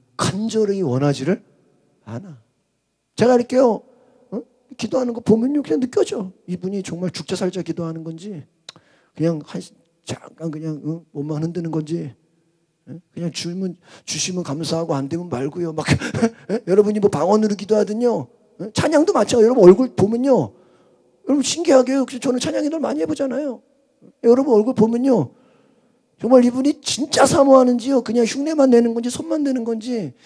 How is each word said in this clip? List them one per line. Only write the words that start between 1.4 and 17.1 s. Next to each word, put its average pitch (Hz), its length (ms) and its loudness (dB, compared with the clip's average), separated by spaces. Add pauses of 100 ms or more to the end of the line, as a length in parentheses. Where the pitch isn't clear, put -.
않아. 135 360 -16 (760)
제가 247 180 4
이렇게요, 240 480 2 (480)
어? 208 100 -8 (360)
기도하는 254 360 -4
거 233 80 -10
보면요, 262 420 2
그냥 302 180 -2
느껴져. 247 500 -2 (160)
이분이 185 380 -6
정말 170 260 -6
죽자 - 260 -10
살자 185 260 -4
기도하는 165 420 -8
건지, 165 400 -14 (720)
그냥 160 280 -2
한, - 160 -12 (440)
잠깐 - 460 -12
그냥, 156 340 -8
응? 165 260 -8
몸만 147 320 -6
흔드는 165 280 -6
건지, 156 440 -6 (760)
응? 165 120 -18 (120)
그냥 165 200 -8
주면, 180 440 -8 (280)
주시면 180 400 -6
감사하고 160 500 -4
안 135 140 -4
되면 175 200 -6
말고요. 156 440 -6
막, 156 140 -8
<laughs> - 640 -2
예? 226 160 -4
여러분이 208 340 4
뭐 202 100 4